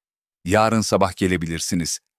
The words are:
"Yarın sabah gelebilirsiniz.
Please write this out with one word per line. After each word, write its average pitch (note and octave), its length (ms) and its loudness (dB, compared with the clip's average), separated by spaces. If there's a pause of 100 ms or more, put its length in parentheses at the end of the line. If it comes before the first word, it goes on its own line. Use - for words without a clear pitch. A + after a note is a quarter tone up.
(440)
"Yarın G#2+ 360 2
sabah G2 360 0
gelebilirsiniz. E2 840 -2 (180)